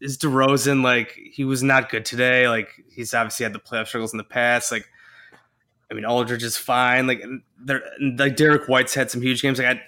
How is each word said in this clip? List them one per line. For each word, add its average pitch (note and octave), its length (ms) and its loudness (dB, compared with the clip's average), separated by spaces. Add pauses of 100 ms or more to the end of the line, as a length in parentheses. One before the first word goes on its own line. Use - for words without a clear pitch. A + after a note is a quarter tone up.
is C3+ 160 -8
DeRozan. C3+ 680 2
Like, B2 320 0 (160)
he C#3 120 -6
was C3 180 -2
not C3 280 2
good A2 140 -4
today. B2+ 460 2
Like, A2+ 200 -2 (200)
he's A#2+ 240 -8
obviously A#2 300 -2
had G#2+ 100 -4
the G#2+ 60 -12
playoff A2 300 -6
struggles A2+ 220 -4
in A2+ 60 -8
the G#2+ 60 -8
past. A#2+ 480 0
Like, A2 180 -8 (1000)
I - 20 -8
mean, G#2+ 120 -8
Aldridge A#2+ 380 -2
is A#2 140 -6
fine. B2+ 480 2
Like, B2 160 -2
and B2 220 -14 (200)
they're, C3 200 -4 (160)
and, C3 200 -2
like, C#3 180 2
Derek D3 300 4
White's B2+ 280 2
had C3 160 0
some B2 100 -4
huge B2+ 220 -2
games. C3+ 160 0
Like, B2 180 2
I, - 100 -18